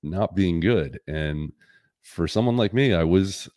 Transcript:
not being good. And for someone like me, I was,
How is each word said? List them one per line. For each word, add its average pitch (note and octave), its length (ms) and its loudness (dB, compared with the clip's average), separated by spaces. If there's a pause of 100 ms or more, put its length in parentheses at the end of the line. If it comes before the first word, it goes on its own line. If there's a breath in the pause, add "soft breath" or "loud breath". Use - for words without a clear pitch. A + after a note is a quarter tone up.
not F2+ 320 -4
being F2 240 2
good. E2 480 0
And D2+ 440 -4 (500 soft breath)
for - 260 -4
someone A#2+ 300 0
like G#2+ 160 0
me, B2+ 200 2
I E2 100 2
was, F#2+ 540 0